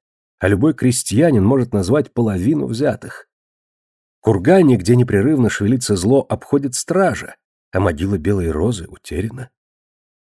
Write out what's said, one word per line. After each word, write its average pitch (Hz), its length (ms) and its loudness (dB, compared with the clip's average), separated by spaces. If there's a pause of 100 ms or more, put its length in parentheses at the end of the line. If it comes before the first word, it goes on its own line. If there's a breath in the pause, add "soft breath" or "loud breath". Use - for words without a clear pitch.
(400)
а 92 80 -2
любой 107 260 2
крестьянин 127 680 0
может 127 300 0
назвать 104 400 -2
половину 117 520 -2
взятых. 123 600 -6 (960)
Кургане, 123 560 4
где 98 180 2
непрерывно 120 540 2
шевелится 104 480 -2
зло, 120 320 2
обходит 139 460 -2
стража, 175 600 -2 (400)
а 92 60 0
могила 92 360 -2
Белой 87 340 -2
Розы 90 360 -4
утеряна. 113 600 -10 (760)